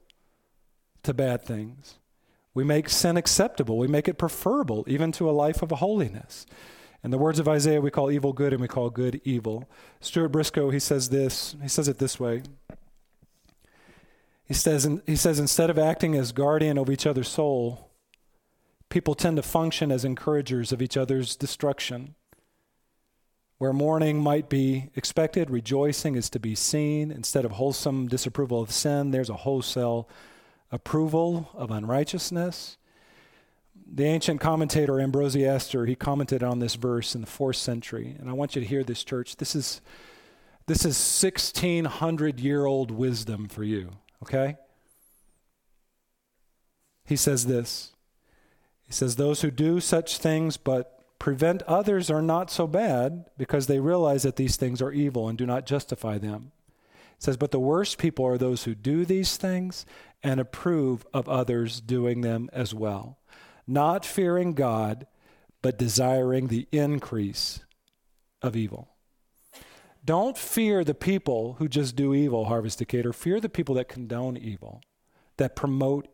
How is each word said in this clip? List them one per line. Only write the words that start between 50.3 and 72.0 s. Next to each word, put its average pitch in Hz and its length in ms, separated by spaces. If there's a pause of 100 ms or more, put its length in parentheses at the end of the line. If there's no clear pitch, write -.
but 131 340 (280)
prevent 156 440
others 190 460
are 156 140
not 165 260
so 170 160
bad 160 600 (120)
because 135 300
they 139 120
realize 147 440
that 135 120
these 131 220
things 123 240
are 135 100
evil 135 380
and 117 80
do 127 80
not 123 220
justify 113 500
them." 107 340 (640)
It - 60
says, 131 140
"But 147 140
the 139 80
worst 160 400
people 156 260
are 127 120
those 127 260
who 113 100
do 135 320
these 190 320
things 185 480 (380)
and 135 160
approve 131 760
of 131 160
others 120 520
doing 120 400
them 117 300
as 110 220
well, 110 460 (480)
not 151 380
fearing 180 480
God, 117 540 (560)
but 127 140
desiring 127 680
the 117 240
increase 139 880 (800)
of 120 140
evil." 110 340 (1120)
Don't 175 340
fear 208 460
the 147 100
people 127 600
who 156 140
just 131 280
do 139 180